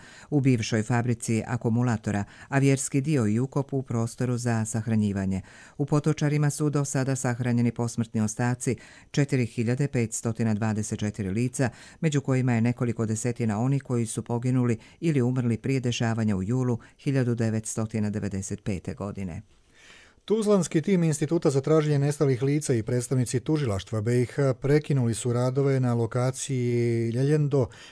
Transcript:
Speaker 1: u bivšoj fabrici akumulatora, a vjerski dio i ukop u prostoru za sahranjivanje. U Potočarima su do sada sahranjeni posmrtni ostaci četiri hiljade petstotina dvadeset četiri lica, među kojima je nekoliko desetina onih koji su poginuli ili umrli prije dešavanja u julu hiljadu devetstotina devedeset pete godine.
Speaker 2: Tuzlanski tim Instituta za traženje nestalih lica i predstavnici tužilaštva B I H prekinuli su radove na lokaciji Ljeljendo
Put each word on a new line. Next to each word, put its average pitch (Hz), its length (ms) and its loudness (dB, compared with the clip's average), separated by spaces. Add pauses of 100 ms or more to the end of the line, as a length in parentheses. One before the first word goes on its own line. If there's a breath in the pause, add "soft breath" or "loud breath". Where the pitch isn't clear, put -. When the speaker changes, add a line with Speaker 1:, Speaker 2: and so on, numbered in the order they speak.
(300 loud breath)
Speaker 1:
u 147 100 2
bivšoj 120 420 2
fabrici 117 640 0
akumulatora, 113 800 0 (240 loud breath)
a 139 100 0
vjerski 135 420 2
dio 135 260 0
i 107 120 2
ukop 131 340 -4
u 135 100 -2
prostoru 120 540 -4
za 117 280 0
sahranjivanje. 101 800 0 (360 loud breath)
U 143 80 -2
Potočarima 147 640 2
su 151 200 -2
do 143 140 0
sada 135 320 -2
sahranjeni 120 560 0
posmrtni 113 480 -2
ostaci 120 560 -2 (340 loud breath)
četiri 139 360 0
hiljade 123 420 -2
petstotina 113 640 -2
dvadeset 107 440 -4
četiri 101 320 -4
lica, 120 400 -2 (300 loud breath)
među 147 200 0
kojima 131 320 0
je 117 80 2
nekoliko 117 460 0
desetina 110 540 -2
onih 131 220 0
koji 120 240 -2
su 110 160 -6
poginuli 120 560 0 (220 loud breath)
ili 151 220 2
umrli 123 360 0
prije 135 220 -2
dešavanja 113 560 0
u 92 60 -2
julu 123 360 0 (200 loud breath)
hiljadu 131 360 0
devetstotina 110 760 -2
devedeset 101 540 -6
pete 98 300 -6
godine. 98 480 -8 (840 loud breath)
Speaker 2:
Tuzlanski 202 580 2
tim 185 200 4
Instituta 160 480 2
za 135 100 2
traženje 151 380 4
nestalih 139 440 2
lica 143 320 2
i 113 80 2
predstavnici 123 580 0
tužilaštva 113 600 -2
B 120 220 2
I - 20 4
H 135 300 0
prekinuli 135 600 2
su 120 180 -2
radove 131 480 2
na 123 140 2
lokaciji 120 1160 0
Ljeljendo 139 560 2 (260 loud breath)